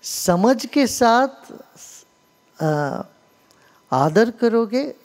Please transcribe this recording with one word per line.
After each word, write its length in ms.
समझ 640
के 200
साथ, 640
आ, 400
आदर 380
करोगे, 640